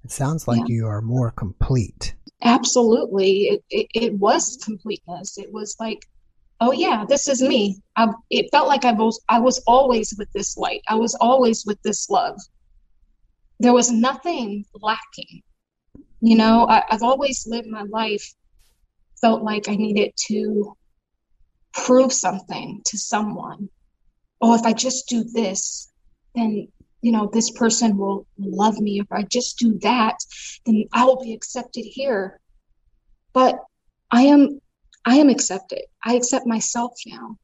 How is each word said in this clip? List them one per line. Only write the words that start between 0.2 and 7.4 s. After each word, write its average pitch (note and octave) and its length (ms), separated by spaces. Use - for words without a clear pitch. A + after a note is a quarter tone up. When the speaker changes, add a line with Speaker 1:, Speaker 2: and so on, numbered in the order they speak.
Speaker 1:
like A#2 120
Speaker 2:
Yeah. A#2 160
Speaker 1:
you A2+ 120
are G#2 120
more A#2+ 300
complete. - 840
Speaker 2:
Absolutely. A3 1040
It, - 220
it, - 240
it A3+ 200
was B3 500
completeness. G3 720
It G3 140
was G#3 260
like, A3 260
oh B3 120
yeah, D4 360
this C#4 200
is B3+ 120